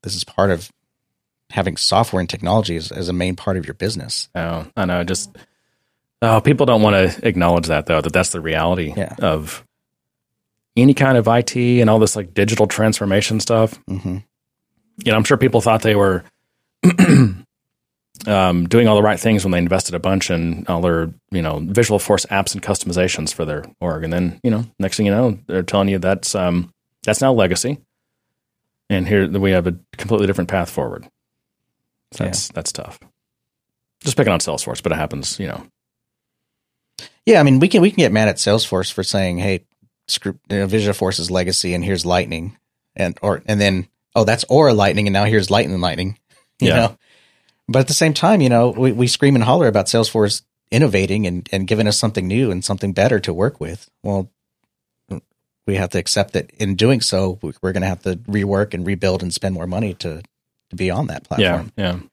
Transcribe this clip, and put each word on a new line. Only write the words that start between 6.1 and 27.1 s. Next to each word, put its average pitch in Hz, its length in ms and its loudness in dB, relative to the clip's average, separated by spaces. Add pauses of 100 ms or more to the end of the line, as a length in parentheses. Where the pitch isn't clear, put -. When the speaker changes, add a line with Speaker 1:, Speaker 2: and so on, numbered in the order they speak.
Speaker 2:
oh, 113 180 4
people 143 260 2
don't 117 160 4
wanna 98 400 4
acknowledge 87 460 2
that, 76 200 -2
though, 78 120 2
that 78 140 -4
that's 90 160 2
the 90 120 -8
reality 80 540 -2
Speaker 1:
Yeah. - 260 -6
Speaker 2:
of 78 440 -4 (1120)
any 131 160 8
kind 135 240 4
of 110 100 2
I 117 140 4
T 123 400 0
and 107 80 6
all 110 100 6
this, 107 160 2
like, 95 180 -8
digital 107 320 2
transformation 104 760 -2
stuff. 113 360 0 (100)
Speaker 1:
Mm-hmm. 95 320 -8 (840)
Speaker 2:
You - 80 2
know, 110 60 4
I'm 110 80 2
sure 143 100 4
people 120 240 2
thought 110 220 2
they 110 140 2
were 95 280 2 (600)
<clears throat> 175 40 6 (1400)
um, 90 420 2
doing 113 200 4
all 107 80 6
the 104 80 4
right 107 160 2
things 104 260 0
when 95 60 0
they 90 80 0
invested 87 360 -2
a 85 40 -4
bunch 95 320 -2
in 82 360 -4
all 87 140 -2
their, 82 280 0 (220)
you 92 100 -4
know, 78 220 -4
Visual 101 360 0
Force - 280 0
apps 98 260 -2
and 98 100 -10
customizations 90 680 -4
for 82 120 -6
their 76 180 -8 (160)
org. 82 240 -6
And 80 80 -6
then, 87 320 -4
you 120 80 0
know, 113 140 -2 (140)
next 95 180 -4
thing 107 80 0
you 101 60 2
know, 110 260 0 (100)
they're 90 160 -2
telling 98 240 2
you 98 120 0
that's, 92 360 -2
um, 87 380 -2 (300)
that's 107 180 0